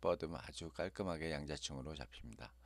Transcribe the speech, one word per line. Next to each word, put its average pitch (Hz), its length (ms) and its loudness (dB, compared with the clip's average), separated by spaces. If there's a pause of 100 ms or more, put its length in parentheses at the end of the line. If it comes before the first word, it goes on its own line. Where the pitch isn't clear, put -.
뻗으면 82 400 4
아주 80 280 -6
깔끔하게 85 640 2
양자층으로 73 640 -2
잡힙니다. 107 580 -10 (120)